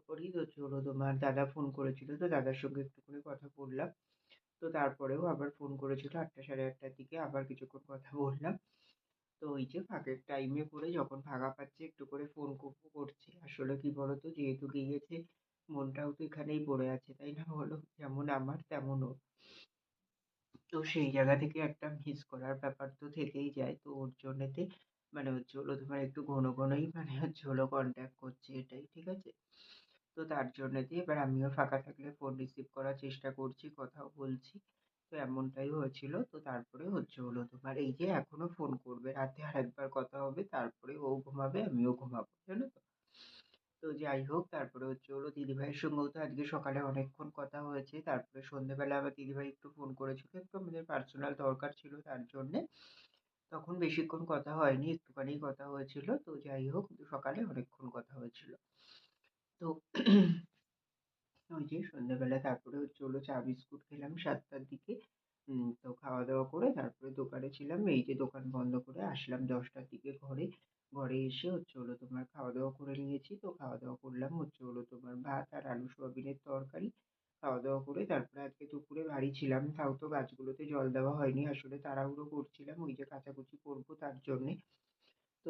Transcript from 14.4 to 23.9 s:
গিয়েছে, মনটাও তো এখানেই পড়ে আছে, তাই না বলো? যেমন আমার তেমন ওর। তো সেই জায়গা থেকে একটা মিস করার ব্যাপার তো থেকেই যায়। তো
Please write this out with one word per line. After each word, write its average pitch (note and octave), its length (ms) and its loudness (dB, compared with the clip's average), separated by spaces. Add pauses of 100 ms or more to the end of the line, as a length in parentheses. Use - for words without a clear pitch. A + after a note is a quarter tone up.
গিয়েছে, C#3+ 460 -2 (540)
মনটাও C#3+ 440 -2
তো E3 100 -6
এখানেই D3+ 420 0
পড়ে C3 240 4
আছে, C3 240 -2
তাই D3 200 -8
না D#3+ 180 -6
বলো? D3+ 240 -2 (180)
যেমন C#3+ 360 -4
আমার C#3 360 2
তেমন C3+ 380 0
ওর। B2+ 120 -2 (1500)
তো E3 180 -2
সেই D3+ 280 4
জায়গা C#3 260 8
থেকে D3+ 220 2
একটা D3+ 340 0
মিস D3 300 -6
করার C3 360 -4
ব্যাপার C3+ 360 -4
তো D3 140 -12
থেকেই C#3+ 420 -2
যায়। C3+ 260 0
তো D3 160 -16